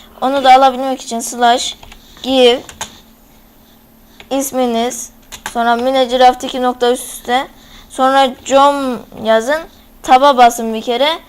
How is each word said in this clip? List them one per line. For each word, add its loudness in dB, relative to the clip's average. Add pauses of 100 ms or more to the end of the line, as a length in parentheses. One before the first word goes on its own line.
(220)
Onu -2
da 6
alabilmek 0
için -10
slash -2 (460)
give 2 (1700)
isminiz, -4 (420)
sonra 0
mini 0
giraffe 2
iki -8
nokta -2
üst -4
üste, -6 (420)
sonra 2 (160)
com 2 (240)
yazın, 0 (420)
taba 4
basın 2
bir -8
kere, -2